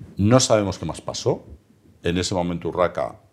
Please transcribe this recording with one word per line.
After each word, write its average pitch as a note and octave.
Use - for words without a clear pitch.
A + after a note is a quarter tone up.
No A2
sabemos G#2
qué F2+
más D2+
pasó. -
En E2+
ese F#2
momento F2
Urraca E2